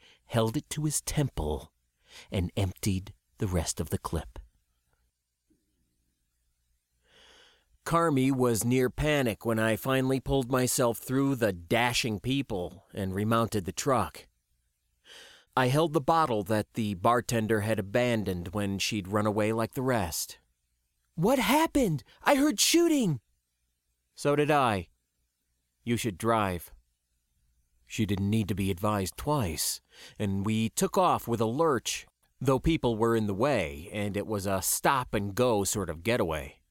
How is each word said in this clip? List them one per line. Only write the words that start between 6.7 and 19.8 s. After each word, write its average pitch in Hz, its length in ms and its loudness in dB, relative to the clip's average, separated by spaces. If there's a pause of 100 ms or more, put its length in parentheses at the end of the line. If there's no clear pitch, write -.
Carmi 151 460 4
was 120 340 2
near 127 240 2
panic 139 560 0
when 113 140 0
I 110 160 2
finally 131 440 0
pulled 135 300 -2
myself 127 480 2
through 139 380 0
the 110 180 2
dashing 113 640 0
people 123 720 -4
and 95 220 -4
remounted 107 520 0
the 92 60 -6
truck. 117 540 -2 (1300)
I 127 120 4
held 151 260 2
the 160 80 2
bottle 147 440 2
that 107 280 -2
the 104 220 -2
bartender 113 680 2
had 104 160 0
abandoned 98 760 -2
when 98 240 -2
she'd 98 300 -4
run 107 180 0
away 107 260 2
like 113 220 -4
the 135 80 -4